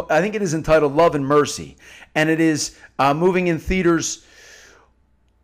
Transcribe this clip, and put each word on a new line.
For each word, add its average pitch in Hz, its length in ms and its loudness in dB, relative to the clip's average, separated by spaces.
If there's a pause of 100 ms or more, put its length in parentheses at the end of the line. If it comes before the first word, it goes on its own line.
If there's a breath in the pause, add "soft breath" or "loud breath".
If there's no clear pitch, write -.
I 156 100 2
think 202 140 -2
it 214 80 -4
is 165 140 -4
entitled 151 400 2
Love 165 180 4
and 139 140 -4
Mercy, 131 500 -2 (380 loud breath)
and 156 120 0
it 160 120 0
is, 156 360 0 (220 loud breath)
uh, 135 160 2
moving 180 320 0
in 165 140 -2
theaters 170 680 -2 (1200 loud breath)